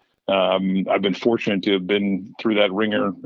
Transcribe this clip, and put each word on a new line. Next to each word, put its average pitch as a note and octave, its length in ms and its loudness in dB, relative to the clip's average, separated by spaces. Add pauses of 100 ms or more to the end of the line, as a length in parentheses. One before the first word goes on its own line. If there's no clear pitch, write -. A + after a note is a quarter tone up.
(280)
um, F#2+ 600 2
I've F#2+ 140 2
been F#2+ 120 0
fortunate A2 500 0
to G#2 80 2
have F#2 140 0
been G2 540 -2
through A2 140 0
that G#2 180 2
ringer, G#2 400 -2 (140)